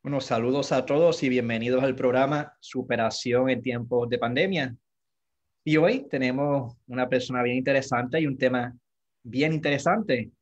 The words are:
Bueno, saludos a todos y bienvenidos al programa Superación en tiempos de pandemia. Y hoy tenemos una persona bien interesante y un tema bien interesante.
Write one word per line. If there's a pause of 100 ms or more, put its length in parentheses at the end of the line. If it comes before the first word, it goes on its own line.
Bueno,
saludos
a
todos
y
bienvenidos
al
programa
Superación
en
tiempos
de
pandemia. (920)
Y
hoy
tenemos (100)
una
persona
bien
interesante
y
un
tema (500)
bien
interesante. (100)